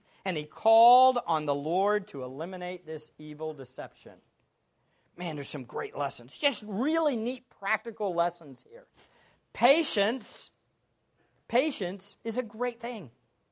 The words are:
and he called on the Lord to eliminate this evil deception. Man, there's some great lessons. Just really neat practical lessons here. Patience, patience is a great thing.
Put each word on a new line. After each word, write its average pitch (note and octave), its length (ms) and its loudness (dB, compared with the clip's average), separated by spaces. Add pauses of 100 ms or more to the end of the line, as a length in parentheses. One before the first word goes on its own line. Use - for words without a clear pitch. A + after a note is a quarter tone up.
(240)
and F#3 120 -2
he D3+ 80 -4
called A#3+ 840 6
on D#3 200 0
the C#3+ 80 2
Lord F#3+ 540 0
to C#3 140 -6
eliminate F3+ 640 -8
this D3+ 320 -10
evil D3+ 360 -8
deception. B2 680 -14 (960)
Man, E3+ 200 -6
there's C#3 120 -6
some C3+ 160 -6
great C#3 320 -8
lessons. C#3 400 -6
Just C#4 300 -2
really C#4 500 0
neat A#3+ 320 -6
practical G#3 640 -4
lessons E3 560 -2
here. A2+ 160 -20 (680)
Patience, B3 960 2 (960)
patience A3+ 800 -2
is A3 120 -4
a B3 60 -4
great A#3 380 -6
thing. A3 320 -10 (400)